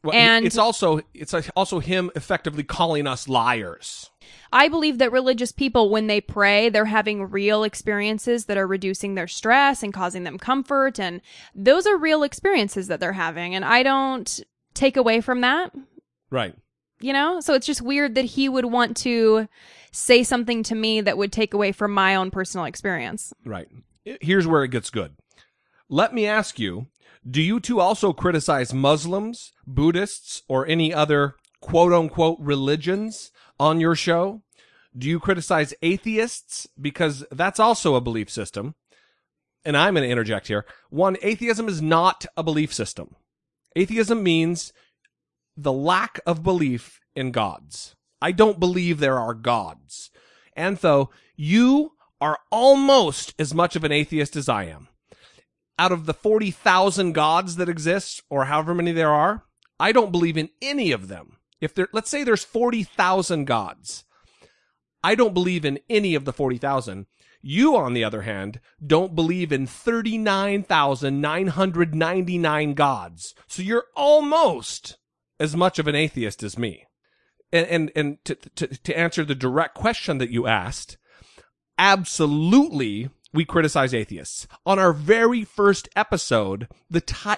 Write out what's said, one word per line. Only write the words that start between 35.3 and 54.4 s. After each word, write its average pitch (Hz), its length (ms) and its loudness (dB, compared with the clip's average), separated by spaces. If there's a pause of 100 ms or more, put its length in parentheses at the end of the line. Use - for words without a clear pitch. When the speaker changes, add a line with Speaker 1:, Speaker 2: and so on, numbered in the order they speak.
Speaker 1:
atheists? 220 840 -4 (120)
Because 143 520 -4
that's 175 280 -2
also 214 360 4
a 120 60 2
belief 113 280 -4
system." 110 460 -10 (920)
And 147 100 -2
I'm 180 200 4
gonna 139 100 2
interject 113 420 -2
here. 104 180 -4 (240)
One, 185 320 0
atheism 226 460 -2
is 170 140 -4
not 165 440 2 (120)
a 165 60 -4
belief 156 300 -2
system. - 420 -10 (600)
Atheism 220 480 0
means 165 500 0 (840)
the 143 160 -2
lack 170 540 0
of 165 160 -2
belief 160 580 -2 (160)
in 131 160 -6
gods. 98 640 -6 (260)
I 180 120 -2
don't 202 280 4
believe 180 400 0
there 131 200 2
are 117 160 -4
gods. 98 720 -4 (480)
Antho, 160 520 2 (260)
you 247 560 4 (280)
are - 200 -2 (100)
almost 269 880 6
as 151 160 -4
much 170 220 2
of 160 80 -4
an 151 80 0
atheist 147 440 -2
as 139 140 -4